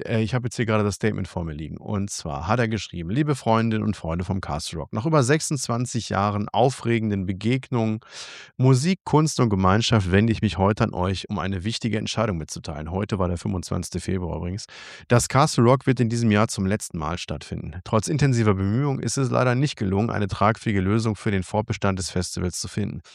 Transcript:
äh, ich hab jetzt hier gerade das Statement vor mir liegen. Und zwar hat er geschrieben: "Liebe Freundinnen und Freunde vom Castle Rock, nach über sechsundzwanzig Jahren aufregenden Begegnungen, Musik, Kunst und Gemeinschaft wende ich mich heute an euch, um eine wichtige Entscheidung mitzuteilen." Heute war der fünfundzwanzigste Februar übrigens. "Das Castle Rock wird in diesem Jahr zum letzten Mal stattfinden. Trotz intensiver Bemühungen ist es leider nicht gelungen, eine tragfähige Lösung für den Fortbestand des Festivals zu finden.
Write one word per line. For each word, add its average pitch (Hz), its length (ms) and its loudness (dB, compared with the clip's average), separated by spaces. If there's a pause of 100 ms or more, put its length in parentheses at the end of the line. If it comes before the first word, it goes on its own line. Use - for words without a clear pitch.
äh, 110 180 0
ich 110 120 -2
hab 123 100 0
jetzt 117 120 -8
hier 120 100 0
gerade 107 180 2
das 104 100 0
Statement 98 340 -2
vor 87 160 -6
mir 78 80 -6
liegen. 78 240 -8
Und 101 340 -4
zwar 76 380 -6
hat 120 100 4
er 120 100 2
geschrieben: 87 420 -6
"Liebe 147 240 0
Freundinnen 113 500 2
und 107 100 0
Freunde 85 300 -4
vom 98 160 -2
Castle - 380 -6
Rock, 69 160 -8
nach 135 120 -2
über 156 160 4
sechsundzwanzig 127 840 -2
Jahren 101 400 0
aufregenden 110 800 0
Begegnungen, 110 720 -2 (560)
Musik, 135 480 4
Kunst 151 340 2
und 120 120 4
Gemeinschaft 95 600 4
wende 107 220 6
ich - 100 -4
mich 107 160 0
heute 101 260 4
an 104 100 0
euch, 92 340 -4
um 101 100 -4
eine 92 260 -4
wichtige 110 340 -4
Entscheidung 107 400 -2
mitzuteilen." 78 520 -10
Heute 95 280 -2
war 90 100 2
der 87 80 -2
fünfundzwanzigste 90 640 -4
Februar 90 380 -4
übrigens. 87 260 -8 (440)
"Das 120 200 4
Castle 135 360 4
Rock 127 220 4
wird 127 140 4
in 117 80 2
diesem 117 220 2
Jahr 104 180 6
zum - 180 -4
letzten 101 320 -2
Mal 78 200 -4
stattfinden. 85 680 -8
Trotz - 240 2
intensiver 123 460 4
Bemühungen 113 460 0
ist - 180 -4
es 127 120 0
leider 120 240 2
nicht 135 220 0
gelungen, 101 340 0
eine 104 160 0
tragfähige 104 540 2
Lösung 107 360 2
für - 140 -4
den 98 120 0
Fortbestand 101 560 -2
des 92 120 -6
Festivals 90 500 -4
zu 95 80 -8
finden. 98 340 -6 (120)